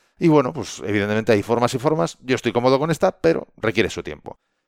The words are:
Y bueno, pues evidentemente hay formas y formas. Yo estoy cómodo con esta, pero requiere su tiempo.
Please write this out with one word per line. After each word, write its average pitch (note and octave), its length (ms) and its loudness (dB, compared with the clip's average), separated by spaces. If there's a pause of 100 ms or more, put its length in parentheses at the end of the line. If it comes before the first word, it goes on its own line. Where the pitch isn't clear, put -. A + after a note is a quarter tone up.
(180)
Y E3+ 100 2
bueno, D3 260 4
pues - 320 -10
evidentemente G#2+ 480 0
hay G#2 100 2
formas A#2 300 0
y C3+ 60 -4
formas. D#3 420 -2
Yo B2+ 140 -2
estoy A2+ 180 -2
cómodo C3 260 2
con D#3 100 -2
esta, E3+ 300 -2
pero - 280 0 (100)
requiere G#2+ 320 0
su F2 120 -10
tiempo. - 360 -14 (300)